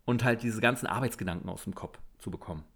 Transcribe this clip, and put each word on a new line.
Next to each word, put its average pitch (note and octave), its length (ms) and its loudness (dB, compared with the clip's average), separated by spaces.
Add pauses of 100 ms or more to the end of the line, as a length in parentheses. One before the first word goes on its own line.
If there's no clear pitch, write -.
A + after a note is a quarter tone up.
und A#2+ 180 4
halt A#2 200 4
diese A2+ 180 0
ganzen A#2+ 260 4
Arbeitsgedanken F#2 600 -2
aus F#2+ 140 -8
dem F#2+ 120 -6
Kopf - 240 -10 (180)
zu - 140 -8
bekommen. D#2 320 -8 (120)